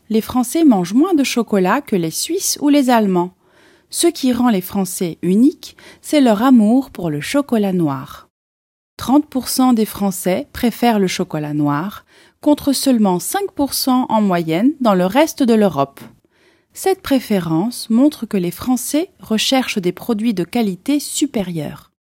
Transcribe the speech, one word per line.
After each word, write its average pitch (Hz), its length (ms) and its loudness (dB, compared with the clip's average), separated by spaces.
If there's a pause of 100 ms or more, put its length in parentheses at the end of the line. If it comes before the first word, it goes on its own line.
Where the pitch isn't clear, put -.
les 220 100 0
Français 254 460 0
mangent 196 300 4
moins 349 180 2
de 277 100 2
chocolat 214 560 0
que - 160 -4
les 165 160 -2
Suisses - 480 -4
ou 285 80 0
les 285 220 4
Allemands. 190 420 2 (580)
Ce - 180 0
qui 269 260 0
rend 240 160 0
les 202 100 2
Français 185 600 -4
uniques, 220 560 2 (240)
c'est - 180 0
leur 226 240 4
amour 247 460 4
pour 175 200 -6
le 147 120 -4
chocolat 226 500 -2
noir. 147 560 -4 (720)
Trente 294 300 2
pour 254 200 -6
cent 254 240 2
des 220 140 2
Français 196 680 -4
préfèrent 233 480 0
le 190 80 2
chocolat 156 460 -6
noir, 147 520 -2 (340)
contre 285 340 0
seulement 214 460 2
cinq 392 320 -6
pour 277 240 -4
cent 254 340 0
en 220 120 0
moyenne 180 580 0
dans 214 160 2
le 180 100 2
reste 277 380 0
de 233 100 4
l'Europe. 170 460 0 (720)
Cette 381 280 -2
préférence 196 880 -2
montre 254 340 2
que 208 120 -2
les 175 140 -2
Français 269 580 -2 (100)
recherchent 247 580 -2
des 180 140 0
produits 220 420 -2
de 180 100 -2
qualité 233 560 -2
supérieure. 175 920 -6 (240)